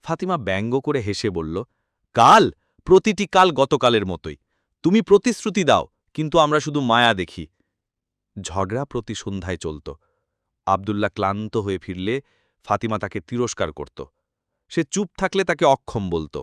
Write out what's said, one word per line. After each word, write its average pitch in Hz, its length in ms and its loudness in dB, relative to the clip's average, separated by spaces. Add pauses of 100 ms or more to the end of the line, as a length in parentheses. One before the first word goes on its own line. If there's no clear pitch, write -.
ফাতিমা 180 340 -4
ব্যঙ্গ 110 440 -2
করে 143 200 -2
হেসে 101 300 -4
বলল, 82 320 -6 (520)
"কাল? 135 380 6 (320)
প্রতিটি 190 420 4
কাল 185 260 4
গতকালের 123 540 2
মতোই। 80 300 -8 (460)
তুমি 196 180 4
প্রতিশ্রুতি 202 640 0
দাও, 107 220 2 (280)
কিন্তু 156 240 0
আমরা 151 220 4
শুধু 147 200 -4
মায়া 120 340 4
দেখি।" 87 320 -8 (960)
ঝগড়া 95 440 -6
প্রতি 117 300 -8
সন্ধ্যায় 95 420 -8
চলত। 76 360 -10 (760)
আব্দুল্লাহ 101 480 0
ক্লান্ত 101 420 -4
হয়ে 101 220 -4
ফিরলে 95 420 -6 (440)
ফাতিমা 107 340 -2
তাকে 101 220 -8
তিরস্কার 110 520 -6
করত। 71 320 -14 (640)
সে 165 160 -2
চুপ 190 340 -4
থাকলে 190 260 -2
তাকে 170 200 -2
অক্ষম 120 460 0
বলত। 80 320 -4